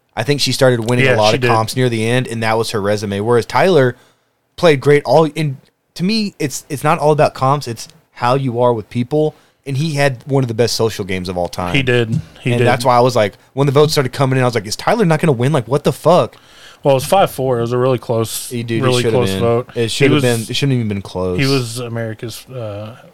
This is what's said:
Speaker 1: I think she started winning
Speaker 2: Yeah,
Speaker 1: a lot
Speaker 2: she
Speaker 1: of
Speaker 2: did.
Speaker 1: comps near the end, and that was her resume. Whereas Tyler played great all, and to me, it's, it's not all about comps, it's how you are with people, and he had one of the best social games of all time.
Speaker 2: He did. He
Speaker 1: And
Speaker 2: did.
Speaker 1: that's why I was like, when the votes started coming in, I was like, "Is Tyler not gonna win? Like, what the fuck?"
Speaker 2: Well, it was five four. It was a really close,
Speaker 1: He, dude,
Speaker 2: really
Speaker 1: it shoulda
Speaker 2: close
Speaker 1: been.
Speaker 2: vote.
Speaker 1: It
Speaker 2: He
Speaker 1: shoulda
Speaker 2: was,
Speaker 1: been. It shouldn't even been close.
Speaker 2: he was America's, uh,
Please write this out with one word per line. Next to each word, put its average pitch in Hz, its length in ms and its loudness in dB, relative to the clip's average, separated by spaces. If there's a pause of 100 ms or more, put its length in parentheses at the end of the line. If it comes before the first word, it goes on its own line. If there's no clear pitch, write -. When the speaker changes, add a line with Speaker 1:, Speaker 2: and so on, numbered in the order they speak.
(140)
Speaker 1:
I 110 80 -4
think 143 180 -2
she 127 120 -2
started 120 360 2
winning 123 180 2
Speaker 2:
Yeah, 127 80 4
Speaker 1:
a - 20 0
lot 107 140 4
Speaker 2:
she 113 60 2
Speaker 1:
of 123 60 -2
Speaker 2:
did. 123 60 2
Speaker 1:
comps 110 280 0
near 127 120 0
the 113 200 -2
end, 123 200 0
and 113 140 -6
that 110 160 0
was 113 120 -2
her 110 100 -4
resume. 101 400 -2
Whereas 113 260 2
Tyler 139 500 2 (600)
played 151 240 4
great 147 240 4
all, 156 320 4
and 151 220 -4 (360)
to 165 100 -6
me, 208 340 -2
it's, - 300 -6
it's 143 160 -8
not 156 140 2
all 147 140 2
about 147 220 2
comps, 135 340 -2
it's 113 180 -10 (260)
how 123 220 0
you 131 260 -2
are 123 120 4
with 110 160 -4
people, 151 460 -2 (320)
and 139 100 -6
he 156 180 -2
had 139 320 0
one 135 160 0
of 127 60 -2
the 113 60 -4
best 113 200 0
social 110 300 -2
games 92 240 -6
of 92 80 -6
all 87 120 -2
time. 90 260 -6
Speaker 2:
He 131 80 2
did. 123 260 0 (320)
He 123 120 -2
Speaker 1:
And 120 80 0
Speaker 2:
did. 123 60 4
Speaker 1:
that's 123 180 2
why 127 120 4
I 120 40 6
was 123 140 4
like, 107 200 0 (180)
when 139 140 0
the 143 60 0
votes 151 200 4
started 131 200 -2
coming 131 260 0
in, 127 40 2
I 123 40 2
was 120 80 -2
like, 113 120 -2
"Is 104 100 -8
Tyler 214 280 0
not 160 160 2
gonna 170 120 2
win? 160 200 0
Like, 139 160 -2
what 139 160 -2
the 160 80 2
fuck?" 147 440 2 (480)
Speaker 2:
Well, 143 100 4
it - 40 2
was 123 60 -4
five 190 280 2
four. 131 260 -2
It 117 40 -2
was 117 100 -4
a 123 60 -2
really 127 200 0
close, 113 500 -4
Speaker 1:
He, 120 140 -6
dude, 117 220 -2
Speaker 2:
really 127 160 2
Speaker 1:
it - 20 -2
shoulda 117 140 0
Speaker 2:
close 117 160 0
Speaker 1:
been. 95 80 -4
Speaker 2:
vote. 117 340 -2
Speaker 1:
It 120 80 -2
Speaker 2:
He 113 60 -2
Speaker 1:
shoulda 139 260 2
Speaker 2:
was, 147 80 2
Speaker 1:
been. 120 200 2
It 117 120 -10
shouldn't 135 220 0
even 117 120 -2
been 98 140 -4
close. 92 380 -4
Speaker 2:
he 135 60 0
was 123 340 -2
America's, 117 680 -10
uh, 107 480 -12 (180)